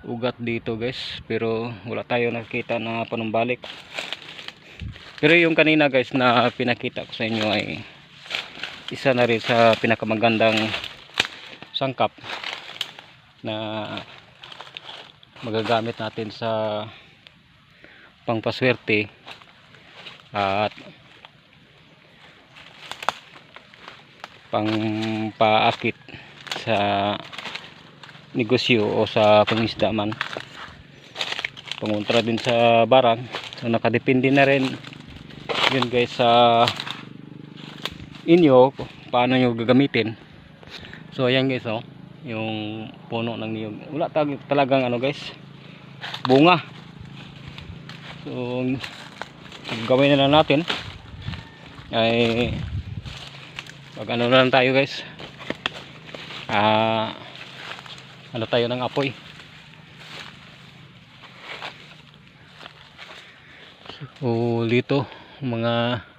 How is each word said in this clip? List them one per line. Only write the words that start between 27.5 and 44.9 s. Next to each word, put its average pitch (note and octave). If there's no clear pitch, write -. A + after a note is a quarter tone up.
negosyo A#2+
o G#2+
sa G#2+
pangisda A2
man, G#2+
pangontra G#2+
din A2+
sa A#2
barang. B2
So, A#2
nakadepende B2
na C#3
rin C3+
yun, B2
guys, A#2+
sa A#2+
inyo C#3
paano B2
nyo A#2+
gagamitin. A#2
So, B2+
ayan, C3
guys, B2+
oh, A2+
yung A2
puno A2+
ng A2
niyog. A2
Wala D#3+
tag-, C#3+
talagang C3+
ano, A#2+